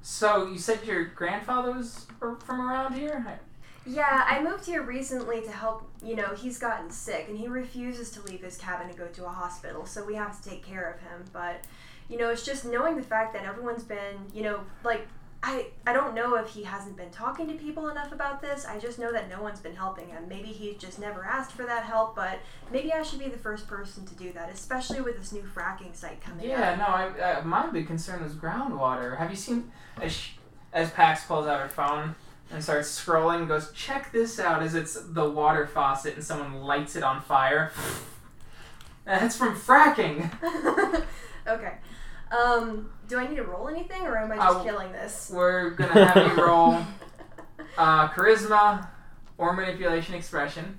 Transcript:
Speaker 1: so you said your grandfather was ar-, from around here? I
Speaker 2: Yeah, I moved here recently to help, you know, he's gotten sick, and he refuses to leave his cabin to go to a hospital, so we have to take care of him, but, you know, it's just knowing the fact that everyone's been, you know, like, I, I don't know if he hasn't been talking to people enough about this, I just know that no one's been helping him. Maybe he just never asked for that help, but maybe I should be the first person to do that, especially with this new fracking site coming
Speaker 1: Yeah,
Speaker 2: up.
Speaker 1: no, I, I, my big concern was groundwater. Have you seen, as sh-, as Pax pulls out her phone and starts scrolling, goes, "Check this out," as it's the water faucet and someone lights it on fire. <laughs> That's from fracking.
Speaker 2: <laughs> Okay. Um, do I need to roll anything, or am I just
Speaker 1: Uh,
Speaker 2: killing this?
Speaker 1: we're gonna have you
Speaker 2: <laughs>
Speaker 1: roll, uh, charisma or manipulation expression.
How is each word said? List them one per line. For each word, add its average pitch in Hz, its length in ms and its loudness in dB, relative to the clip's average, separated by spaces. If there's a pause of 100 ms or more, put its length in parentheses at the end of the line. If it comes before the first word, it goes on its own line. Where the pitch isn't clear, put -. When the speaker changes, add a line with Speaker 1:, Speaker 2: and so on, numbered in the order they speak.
Speaker 1:
so 208 460 4
you 185 100 -8
said 220 260 0
your 185 220 0
grandfather 220 640 -2
was 247 340 -8 (160)
ar-, 240 140 -4
from 254 240 -6
around 254 340 -2
here? 285 320 -4
I - 80 -10 (500)
Speaker 2:
Yeah, 269 440 2
I 277 140 2
moved 370 240 -4
here 330 160 -2
recently 247 600 -4
to 220 80 -10
help, 220 400 -6 (120)
you 226 140 -6
know, 208 200 -2
he's 247 220 -8
gotten 220 320 -4
sick, - 380 -6
and 208 80 -8
he 233 120 -6
refuses 247 640 -8
to 214 100 -14
leave 185 200 -12
his 180 140 -12
cabin 180 320 -8
to 175 80 -14
go 180 100 -10
to 175 200 -12
a 175 40 -8
hospital, 180 560 -10
so 208 180 -10
we 208 100 -6
have 208 260 -6
to - 80 -14
take 190 160 -12
care 185 260 -8
of 175 100 -14
him, 175 320 -14
but, 175 320 -8 (440)
you 233 100 -8
know, 233 120 2
it's 233 140 -2
just 269 200 -6
knowing 262 320 0
the 262 60 -6
fact 220 320 0
that 202 100 -8
everyone's 233 400 -6
been, 202 480 -10
you 214 100 -8
know, 208 180 -4 (240)
like, 226 220 0 (360)
I, 262 260 -4 (180)
I 240 80 2
don't 262 200 2
know 240 200 0
if 220 160 0
he 208 140 -12
hasn't 190 340 -10
been 180 100 -12
talking 262 400 -6
to 302 60 -8
people 302 340 -8
enough 294 240 -8
about 277 300 -6
this, 285 240 -6
I 208 120 -8
just 240 200 -8
know 233 120 -4
that 208 200 -4
no 190 100 -10
one's 208 200 -8
been - 140 -12
helping 190 360 -8
him. 165 180 -12
Maybe 190 200 -10
he 208 260 -10
just 202 240 -14
never 208 260 -8
asked 262 280 -4
for 247 100 -10
that 233 220 -4
help, 220 300 0
but 190 260 -4 (300)
maybe 302 220 0
I 311 100 0
should 277 180 -4
be 269 100 -6
the 233 80 -8
first 214 280 -6
person 202 380 -10
to - 120 -12
do 180 180 -10
that, 170 180 -8
especially 254 480 -4
with 240 160 -2
this 190 160 -8
new 208 80 -6
fracking 190 560 -8
site - 240 -12
coming 175 260 -8
Speaker 1:
Yeah, 247 260 2
Speaker 2:
up. 180 60 -2 (380)
Speaker 1:
no, 180 80 -2
I, 180 140 2
I, - 20 -4
my 190 300 2
big 160 160 -2
concern 165 360 -6
was 151 120 -8
groundwater. 139 840 -2
Have 165 140 -2
you 196 60 -8
seen, 240 360 -4 (300)
as 165 100 -2
sh-, - 200 -6 (420)
as 165 160 2
Pax 160 340 4
pulls 151 220 -2
out 143 160 0
her 135 80 -8
phone 151 460 -2 (360)
and 156 100 -8
starts 147 400 -2
scrolling, 165 460 4
goes, 151 240 0
"Check - 400 -6
this 226 260 0
out," 170 240 2
as 160 120 -2
it's 160 260 -2
the 160 300 0
water 151 360 4
faucet 143 500 0
and 151 80 -10
someone 143 360 -6
lights 143 360 -2
it 165 60 -2
on 131 200 0
fire. 135 500 4 (680)
<laughs> - 640 -16
That's 202 320 4
from 247 180 2
fracking. 190 760 8 (120)
Speaker 2:
<laughs> 330 640 2 (420)
Okay. 220 240 -2 (580)
Um, 233 600 4 (180)
do 247 100 0
I 254 80 0
need 302 100 -4
to 254 60 -2
roll 180 260 -4
anything, 359 340 -6
or 262 140 0
am 220 140 0
I 214 60 -2
just - 220 8
Speaker 1:
Uh, - 40 -2
Speaker 2:
killing 190 300 -4
this? - 420 -8
Speaker 1:
we're 180 360 4
gonna 185 360 10
have 185 300 10
you 170 80 6
Speaker 2:
<laughs> - 20 8
Speaker 1:
roll, 170 320 10 (1000)
uh, 156 340 8
charisma 208 760 6 (500)
or 170 180 2
manipulation 180 600 0
expression. 160 640 -4